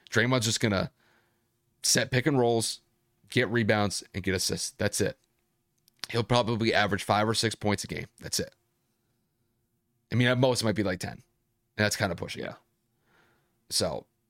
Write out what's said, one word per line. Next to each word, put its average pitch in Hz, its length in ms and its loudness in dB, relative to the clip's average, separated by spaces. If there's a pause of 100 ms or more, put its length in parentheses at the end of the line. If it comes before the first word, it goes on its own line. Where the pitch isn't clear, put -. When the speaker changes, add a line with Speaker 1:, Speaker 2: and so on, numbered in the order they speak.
Speaker 1:
Draymond's 120 360 2
just 113 160 0
gonna 101 280 0 (920)
set - 280 0
pick 127 140 0
and 143 140 4
rolls, 117 400 0 (500)
get 107 200 0
rebounds, 107 640 0
and 92 100 -6
get 95 100 0
assists. - 440 -4
That's 104 240 -2
it. - 160 -2 (920)
He'll 98 140 -2
probably 113 500 2
average 98 300 2
five 107 240 2
or 113 60 0
six 110 220 -2
points 104 280 0
a - 40 -10
game. - 200 -8 (140)
That's - 180 -4
it. - 160 -8 (1600)
I - 40 -4
mean, 123 140 4
at 123 100 2
most, 127 220 4
it 110 40 -2
might 110 100 2
be, 104 80 0
like, 92 180 -2
ten. - 100 -8
And - 120 -18 (520)
that's 107 220 0
kinda 95 180 -2
pushing - 280 -10
it. - 20 -8
Speaker 2:
Yeah. - 80 -10 (1160)
Speaker 1:
So 80 360 -4 (240)